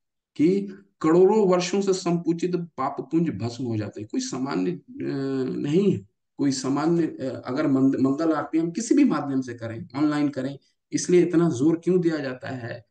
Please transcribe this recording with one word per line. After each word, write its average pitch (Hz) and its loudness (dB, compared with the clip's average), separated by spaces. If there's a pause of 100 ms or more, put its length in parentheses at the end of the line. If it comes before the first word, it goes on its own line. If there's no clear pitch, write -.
(360)
कि 196 2 (340)
करोड़ों 190 6
वर्षों 180 2
से 190 2
संपूजित 175 -2
पाप 143 -6
पुंज 165 0
भस्म 120 -6
हो 113 -4
जाते 104 -8
हैं। 110 -12
कोई - -4
सामान्य, 156 -4
अ, 143 -10 (680)
नहीं 151 2
है, - -6 (300)
कोई 139 2
सामान्य, 147 0
अ, 131 -8
अगर 147 -2
मंद-, 135 4
मंगल 143 2
आरती 147 -2
हम 170 0
किसी 226 0
भी 285 6
माध्यम 139 0
से 123 -8
करें, 113 -10
ऑनलाइन 147 0
करें, 135 -8 (320)
इसलिए 175 4
इतना 170 4
जोर 151 2
क्यों 180 2
दिया 160 0
जाता 127 -8
है? - -10